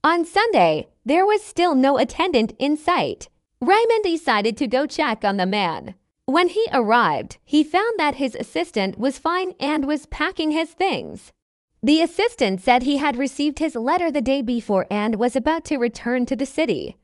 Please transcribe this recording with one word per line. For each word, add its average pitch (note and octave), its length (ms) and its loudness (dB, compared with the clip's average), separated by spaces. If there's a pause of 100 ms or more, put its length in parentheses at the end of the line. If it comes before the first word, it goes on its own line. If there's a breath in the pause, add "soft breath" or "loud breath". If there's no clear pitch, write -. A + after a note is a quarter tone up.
On E4 220 2
Sunday, C4+ 640 2 (160)
there E4+ 220 2
was G#4 180 2
still E4+ 300 0
no C4+ 240 4
attendant C4+ 600 0
in D4 200 0
sight. B3 500 -2 (320)
Raymond A4 420 2
decided A#3 540 0
to C#4+ 100 -2
go B3+ 200 0
check C4+ 400 -4
on G3 100 0
the F#3 80 0
man. F#3 500 -2 (300)
When E4+ 240 2
he A4 240 0
arrived, G#3+ 720 0
he D4+ 180 2
found G4 360 0
that D4 160 0
his C4+ 200 -4
assistant A3+ 640 -4
was C4 200 -2
fine F4+ 420 -2
and C#4+ 240 -2
was D4 220 -4
packing D#4 460 -2
his D#4+ 180 -2
things. F#3 600 -6 (520)
The D4 180 4
assistant D#4+ 600 -2
said B3+ 220 4
he C#4+ 120 0
had C4 220 -2
received C#4 400 -2
his D#4 160 -4
letter D#4+ 360 0
the C#4 120 -2
day C4+ 180 0
before A3 500 -2
and G#3 260 -2
was A#3+ 200 0
about D#4 300 -2
to D4+ 100 -2
return A#3+ 480 -2
to C4 100 -4
the B3+ 120 -4
city. E3+ 580 -4